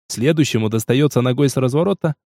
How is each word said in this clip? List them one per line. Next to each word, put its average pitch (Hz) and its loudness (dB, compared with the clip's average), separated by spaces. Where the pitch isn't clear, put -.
Следующему 127 0
достается 123 0
ногой 127 2
с - -6
разворота, 151 -2